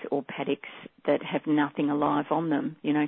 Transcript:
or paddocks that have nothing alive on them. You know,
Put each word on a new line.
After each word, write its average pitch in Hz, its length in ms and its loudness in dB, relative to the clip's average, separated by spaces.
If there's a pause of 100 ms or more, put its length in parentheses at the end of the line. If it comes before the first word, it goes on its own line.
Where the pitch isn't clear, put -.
(100)
or 143 120 0
paddocks - 460 -4 (380)
that 143 160 4
have 165 240 -2
nothing 147 440 2
alive 147 400 2
on 160 200 2
them. 147 320 0
You 151 100 0
know, 151 160 2